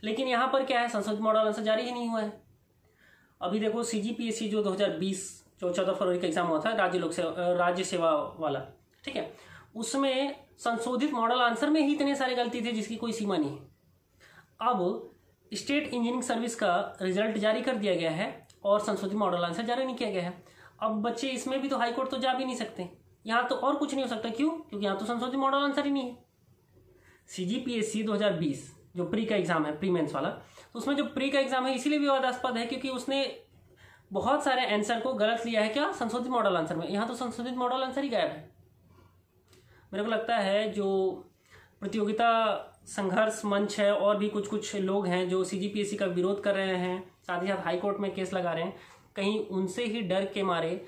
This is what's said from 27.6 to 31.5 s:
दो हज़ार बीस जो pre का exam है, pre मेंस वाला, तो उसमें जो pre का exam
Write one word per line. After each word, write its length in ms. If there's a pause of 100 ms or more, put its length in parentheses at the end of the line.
दो 100
हज़ार 220
बीस 360 (240)
जो 100
pre 200
का 100
exam 300
है, 120
pre 120
मेंस 240
वाला, 160
तो 500
उसमें 160
जो 100
pre 240
का 100
exam 260